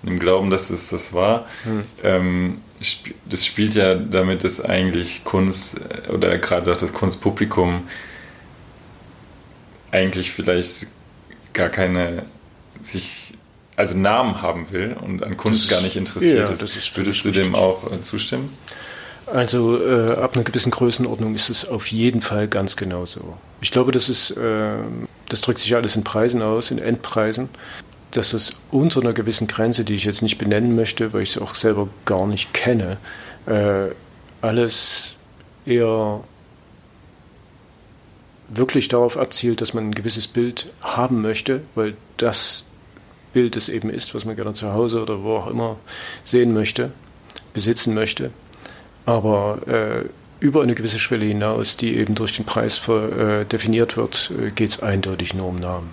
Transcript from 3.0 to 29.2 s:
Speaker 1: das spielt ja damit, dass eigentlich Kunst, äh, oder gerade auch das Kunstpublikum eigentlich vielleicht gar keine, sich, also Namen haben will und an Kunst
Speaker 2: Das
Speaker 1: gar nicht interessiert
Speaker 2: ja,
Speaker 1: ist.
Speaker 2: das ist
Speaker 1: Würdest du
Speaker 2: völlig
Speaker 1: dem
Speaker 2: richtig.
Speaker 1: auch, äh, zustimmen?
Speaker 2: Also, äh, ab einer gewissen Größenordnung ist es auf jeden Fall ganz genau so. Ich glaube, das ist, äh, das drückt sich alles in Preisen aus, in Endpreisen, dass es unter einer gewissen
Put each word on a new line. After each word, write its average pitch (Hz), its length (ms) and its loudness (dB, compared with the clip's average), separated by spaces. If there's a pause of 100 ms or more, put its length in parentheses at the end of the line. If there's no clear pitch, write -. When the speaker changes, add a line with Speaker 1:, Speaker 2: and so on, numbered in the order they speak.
Speaker 1:
das - 220 -2
spielt 107 280 0
ja 95 200 6
damit, 92 500 0
dass - 160 -2
eigentlich 92 640 0
Kunst, 95 540 0
äh, - 320 -10
oder 90 260 2
gerade 87 340 0
auch 87 60 4
das 90 160 -2
Kunstpublikum 92 920 0 (2000)
eigentlich 92 380 0
vielleicht 90 560 -2 (640)
gar 90 160 0
keine, 90 560 0 (580)
sich, - 520 -10 (420)
also 87 200 0
Namen 104 460 2
haben 85 300 -4
will 98 280 -4
und 95 220 -6
an 98 140 -6
Kunst 110 340 0
Speaker 2:
Das 95 80 4
Speaker 1:
gar 90 40 2
nicht 95 140 -2
interessiert 110 520 2
Speaker 2:
ja, 98 40 -2
Speaker 1:
ist. - 100 -6
Speaker 2:
das 104 140 -6
ist - 200 -6
Speaker 1:
Würdest 98 240 0
du 101 120 0
Speaker 2:
völlig 98 120 4
Speaker 1:
dem 92 100 0
Speaker 2:
richtig. 95 80 2
Speaker 1:
auch, 92 300 2
äh, 90 100 -6
zustimmen? 127 480 -6 (760)
Speaker 2:
Also, 120 560 2
äh, 113 340 4
ab 123 180 0
einer 120 100 2
gewissen - 260 0
Größenordnung 113 640 0
ist - 140 0
es - 180 -2
auf 110 200 -6
jeden 113 340 2
Fall 104 260 0
ganz 98 300 0
genau 90 300 -4
so. - 320 -6 (240)
Ich - 80 -2
glaube, 127 200 4
das 127 200 2
ist, - 220 0
äh, 110 420 -2 (560)
das 113 100 -2
drückt - 200 0
sich - 140 2
alles 113 220 2
in 104 80 0
Preisen 117 380 2
aus, 110 280 0
in 120 80 -2
Endpreisen, 117 680 0 (640)
dass 113 240 0
es - 200 0 (160)
unter 143 300 4
einer 120 120 2
gewissen 110 340 0